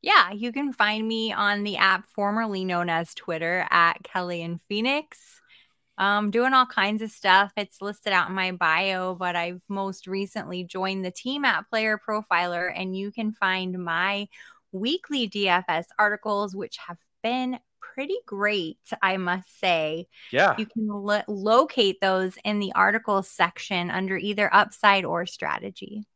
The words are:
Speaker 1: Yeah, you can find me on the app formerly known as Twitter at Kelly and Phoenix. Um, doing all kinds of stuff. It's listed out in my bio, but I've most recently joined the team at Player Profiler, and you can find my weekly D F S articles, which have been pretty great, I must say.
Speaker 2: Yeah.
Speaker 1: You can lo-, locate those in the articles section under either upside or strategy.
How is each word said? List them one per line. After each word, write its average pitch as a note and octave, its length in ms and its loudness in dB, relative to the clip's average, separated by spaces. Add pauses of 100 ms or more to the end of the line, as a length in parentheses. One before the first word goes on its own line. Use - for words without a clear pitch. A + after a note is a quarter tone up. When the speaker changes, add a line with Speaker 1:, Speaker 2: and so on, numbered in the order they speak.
Speaker 1:
Yeah, D#4 300 6
you A3+ 220 -4
can C#4 180 -2
find G#3+ 340 0
me A3 280 -2
on G3+ 300 0
the G3+ 140 -4
app F#3+ 300 2
formerly G#3 560 -2
known F3 260 0
as E3 240 0
Twitter E3+ 560 -2
at E3+ 340 4
Kelly F3+ 380 -4
and E3+ 200 -6
Phoenix. C4 760 -4 (580)
Um, G3+ 340 2
doing B3 220 2
all C4 120 6
kinds G#3+ 380 -2
of A3 80 -8
stuff. G3 440 4
It's G#3 240 -6
listed G3+ 320 -6
out F3+ 180 2
in F#3 40 -4
my F#3 200 -2
bio, F#3 600 0
but F3+ 220 -4
I've F3 320 -4
most G3 400 -6
recently F#3+ 560 -6
joined F#3+ 420 -4
the F3+ 60 -4
team C#4 340 -6
at A3+ 240 0
Player A3 340 -2
Profiler, F3+ 720 -2
and F#3 220 -6
you G3+ 140 -6
can G#3+ 220 -4
find F#3 440 -2
my F3+ 500 -2 (440)
weekly B3+ 560 -2
D G3+ 200 -2
F F3+ 200 2
S E3+ 180 -2 (140)
articles, G#3 560 0
which F#3+ 220 -10 (100)
have F3 100 -14 (240)
been B3+ 380 -2 (200)
pretty C#4+ 460 -8
great, G3+ 540 -2 (240)
I F#3+ 140 2
must F#3 420 -4
say. E3 480 0 (240)
Speaker 2:
Yeah. F3 260 4
Speaker 1:
You A3 80 -2
can G#3+ 220 -4
lo-, G#3 400 0
locate G#3 760 4
those F#3 320 2 (100)
in G#3 140 -2
the G3+ 160 -2
articles G3 560 2
section F3 640 -2
under F#3+ 260 -2
either G3+ 340 0
upside G3+ 540 4
or E3+ 220 -2
strategy. - 880 -8